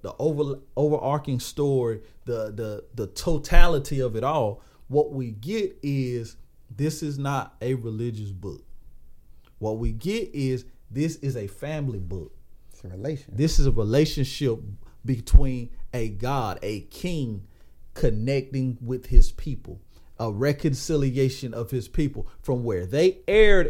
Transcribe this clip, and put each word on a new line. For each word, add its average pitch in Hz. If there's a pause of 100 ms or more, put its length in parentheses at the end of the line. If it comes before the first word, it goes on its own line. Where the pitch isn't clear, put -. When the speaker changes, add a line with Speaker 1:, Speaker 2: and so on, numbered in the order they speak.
Speaker 1:
the -
over-, 143 (160)
overarching 143
story, 127 (240)
the, 110
the, 107 (100)
the 113
totality 156
of 123
it 110
all, 131 (260)
what 147
we 127
get 185
is 127 (340)
this 151
is 143
not 139
a 127
religious 113
book. 92 (960)
What 107
we 113
get 180
is 131 (260)
this 156
is 135
a 104
family 139
book. 87 (400)
Speaker 2:
It's -
a 95
relation. 104
Speaker 1:
This 156
is 139
a 131
relationship 123 (460)
between 131 (220)
a 113
God, 110
a 104
king 131 (480)
connecting 131
with 127
his -
people, - (380)
a 113
reconciliation 135
of 117
his 120
people 143 (140)
from 123
where 95
they 160
erred 202